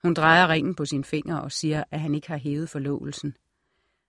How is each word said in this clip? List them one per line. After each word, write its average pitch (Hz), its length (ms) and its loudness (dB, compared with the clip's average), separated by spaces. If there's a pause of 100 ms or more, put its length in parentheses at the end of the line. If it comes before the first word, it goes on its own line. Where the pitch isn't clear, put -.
Hun 175 120 4
drejer 165 340 6
ringen 160 260 2
på 156 100 -4
sin 139 200 -2
finger 156 320 -4
og 143 160 -6
siger, 151 380 -2
at 151 100 -4
han 151 140 -2
ikke 151 140 -6
har 156 100 -6
hævet 147 320 -4
forlovelsen. 143 680 -6 (720)